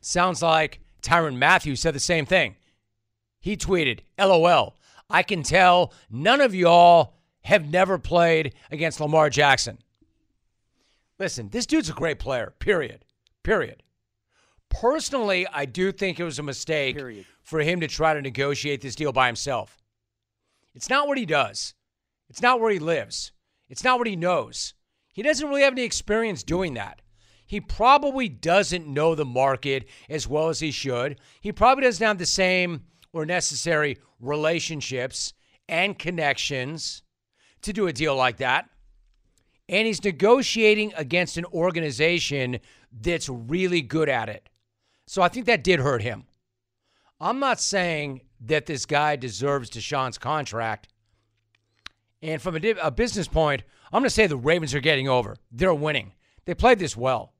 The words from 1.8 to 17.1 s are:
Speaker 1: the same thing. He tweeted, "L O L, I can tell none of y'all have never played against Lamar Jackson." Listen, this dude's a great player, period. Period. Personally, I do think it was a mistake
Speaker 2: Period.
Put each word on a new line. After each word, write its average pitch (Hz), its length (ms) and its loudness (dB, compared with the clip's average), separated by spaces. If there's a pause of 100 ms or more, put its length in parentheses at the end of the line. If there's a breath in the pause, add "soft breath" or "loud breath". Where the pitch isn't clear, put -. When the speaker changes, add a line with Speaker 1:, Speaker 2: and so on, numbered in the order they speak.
Speaker 1:
the 139 60 -6
same 165 240 0
thing. 151 320 2 (840)
He 202 160 -4
tweeted, 143 440 0 (160)
"L 190 160 4
O 170 140 6
L, 151 300 4 (340 soft breath)
I 185 120 4
can 185 200 -4
tell 180 500 4 (180 soft breath)
none 190 300 2
of 240 140 2
y'all 175 640 8 (260)
have 175 260 2
never 180 300 2
played 165 560 2 (160 soft breath)
against 156 300 -6
Lamar 151 280 4
Jackson." 139 500 2 (1400)
Listen, 120 320 -8
this 233 160 -4
dude's 269 240 0
a 143 40 -10
great 156 240 -4
player, 123 400 -6
period. 147 460 -2 (380)
Period. 175 400 -2 (880)
Personally, 226 800 0
I 143 160 -6
do 180 260 -2
think 190 280 -6
it 175 60 -6
was 151 140 -8
a 147 40 -8
mistake 139 540 -4
Speaker 2:
Period. 120 300 -14 (160)